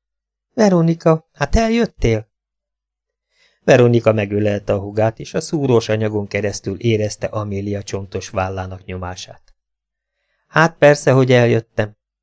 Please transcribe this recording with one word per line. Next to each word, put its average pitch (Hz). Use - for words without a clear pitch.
„Veronika, 165
hát -
eljöttél?” 220
Veronika 120
megölelte 104
a 101
hugát, 107
és -
a -
szúrós 127
anyagon 107
keresztül 98
érezte 107
Amélia 101
csontos 98
vállának 92
nyomását. 92
„Hát 160
persze, 147
hogy 131
eljöttem.” 117